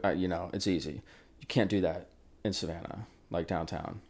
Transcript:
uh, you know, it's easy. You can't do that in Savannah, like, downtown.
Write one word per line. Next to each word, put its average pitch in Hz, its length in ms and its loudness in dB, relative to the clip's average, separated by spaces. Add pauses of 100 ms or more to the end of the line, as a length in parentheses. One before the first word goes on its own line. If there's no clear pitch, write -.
uh, 101 80 4
you 92 160 2
know, 87 260 -2
it's 101 140 0
easy. 78 340 0 (380)
You - 80 -16
can't 104 220 4
do 101 100 4
that 87 280 2 (360)
in 104 80 2
Savannah, 87 560 -6 (220)
like, 85 180 0
downtown. 82 640 -4